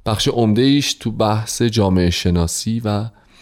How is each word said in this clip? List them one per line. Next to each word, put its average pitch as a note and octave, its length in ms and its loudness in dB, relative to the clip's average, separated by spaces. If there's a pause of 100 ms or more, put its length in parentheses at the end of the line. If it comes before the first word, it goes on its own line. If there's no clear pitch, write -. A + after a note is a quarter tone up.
بخش A2 220 -2
عمده A#2 340 2
ایش C#3 320 2
تو - 160 -8
بحث A2 520 -2
جامعه F#2+ 480 2
شناسی F2 760 -2
و G#2 200 -2 (380)